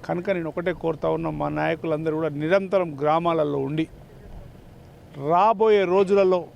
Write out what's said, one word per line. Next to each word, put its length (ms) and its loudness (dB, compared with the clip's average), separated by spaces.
కనుక 240 -4
నేను 180 -2
ఒకటే 240 -4
కోరుతా 440 -4
ఉన్నా, 140 -4
మా 180 -4
నాయకులందరూ 680 -2
కూడా 120 -2
నిరంతరం 720 0
గ్రామాలలో 580 2
ఉండి 280 -2
రాబోయే 540 4
రోజులలో 600 4